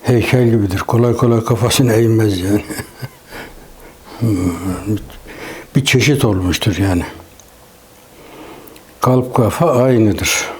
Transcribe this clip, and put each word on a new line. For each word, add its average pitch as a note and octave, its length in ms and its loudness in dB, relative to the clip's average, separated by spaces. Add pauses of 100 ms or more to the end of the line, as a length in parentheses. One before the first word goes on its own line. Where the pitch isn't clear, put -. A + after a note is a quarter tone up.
Heykel A#2+ 460 2
gibidir. G2+ 300 0
Kolay A#2 380 2
kolay A#2 260 2
kafasını A#2 500 2
eğmez A2 460 2
yani. G2+ 260 0 (1600)
<laughs> F2+ 440 -2 (1080)
Bir C#3 100 2
çeşit C3 400 2
olmuştur F#2 520 0
yani. F#2 280 0 (2000)
Kalp B2+ 340 0
kafa B2 480 2
aynıdır. A2 640 2 (140)